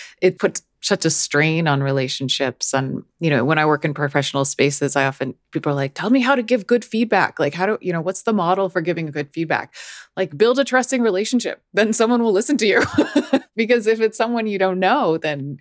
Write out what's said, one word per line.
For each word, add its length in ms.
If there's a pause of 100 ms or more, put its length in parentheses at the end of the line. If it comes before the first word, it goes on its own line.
(200)
it 200
puts 240 (180)
such 220
a 60
strain 580
on 160
relationships. 920
And, 300 (160)
you 100
know, 140
when 140
I 80
work 180
in 100
professional 520
spaces, 500
I 120
often, 280 (160)
people 220
are 20
like, 180
"Tell 160
me 120
how 140
to 80
give 240
good 180
feedback. 520
Like, 160
how 120
do, 160
you 100
know, 80
what's 220
the 100
model 380
for 100
giving 280
good 260
feedback?" 420 (400)
Like, 220
build 200
a 60
trusting 380
relationship, 600 (120)
then 180
someone 320
will 80
listen 260
to 100
you. 200
<laughs> 60 (640)
Because 300
if 120
it's 180
someone 300
you 100
don't 220
know, 380
then, 440